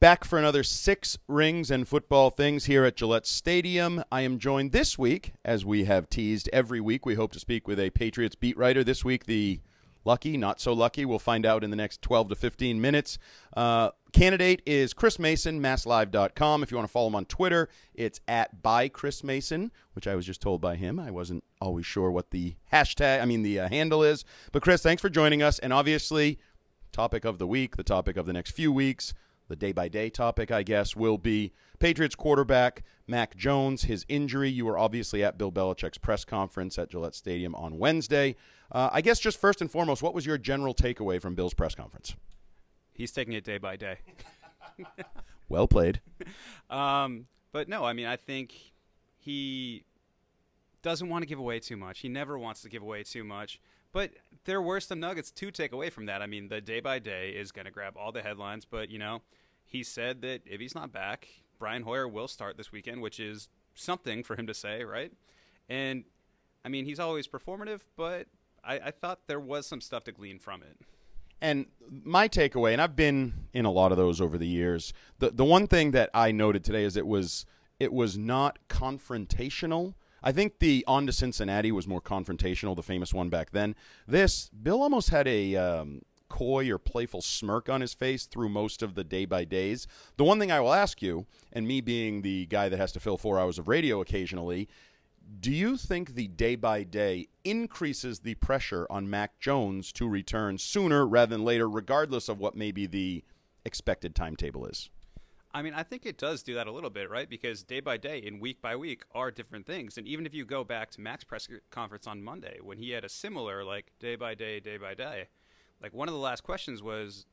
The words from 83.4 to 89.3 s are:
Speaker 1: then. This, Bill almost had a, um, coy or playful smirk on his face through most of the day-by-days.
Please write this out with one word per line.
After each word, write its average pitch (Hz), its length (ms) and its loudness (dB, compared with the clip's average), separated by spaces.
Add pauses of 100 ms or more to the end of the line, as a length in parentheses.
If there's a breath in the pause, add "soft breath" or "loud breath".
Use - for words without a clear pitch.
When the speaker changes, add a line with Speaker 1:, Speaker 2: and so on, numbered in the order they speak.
Speaker 1:
then. 104 240 -2 (280 soft breath)
This, 180 440 2
Bill 160 340 0
almost 285 280 2
had 143 180 4
a, 101 260 2
um, 82 480 -2 (260)
coy 135 420 -2
or 95 60 0
playful 117 460 -4
smirk 107 460 -2
on 131 120 0
his 123 140 -6
face 131 320 -2
through 117 220 -4
most 104 340 -4
of 98 140 -6
the 95 80 -4
day-by-days. 95 840 -2 (300 loud breath)